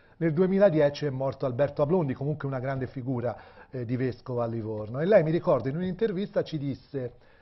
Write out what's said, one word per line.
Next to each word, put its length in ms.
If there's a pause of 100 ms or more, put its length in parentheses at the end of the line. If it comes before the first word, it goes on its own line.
(180)
Nel 140
duemiladieci 760
è 20
morto 380
Alberto 340
Ablondi, 320
comunque 340
una 120
grande 260
figura, 500 (360)
eh, 120
di 120
vescovo 460
a 40
Livorno. 540
E 60
lei, 180
mi 80
ricordo, 380
in 60
un'intervista 680
ci 160
disse: 540 (280)